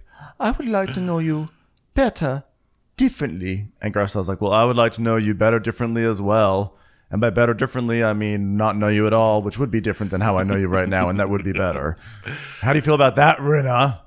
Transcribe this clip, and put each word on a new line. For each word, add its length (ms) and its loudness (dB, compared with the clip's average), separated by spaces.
"I 140 0
would 160 -6
like 260 -2
to 60 -6
know 180 -2
you 300 -2
better, 500 -2
differently." 720 -2
And 140 -4
Garcelle's 340 -2
like, 140 -4
"Well, 100 2
I 120 6
would 120 2
like 160 4
to 100 -6
know 140 2
you 180 0
better 240 2
differently 460 -4
as 160 0
well. 560 2
And 100 -2
by 80 4
better 240 2
differently, 500 -2
I 120 2
mean 420 -2
not 200 2
know 120 2
you 180 4
at 60 2
all, 300 4
which 160 -6
would 120 -2
be 120 -2
different 300 -4
than 100 0
how 160 2
I 60 2
know 120 0
you 100 0
right 220 0
now, 220 0
and 80 -2
that 100 0
would 160 -2
be 80 -2
better. 460 -2
How 100 2
do 60 2
you 40 -2
feel 120 2
about 220 4
that, 220 6
Rinna?" 680 0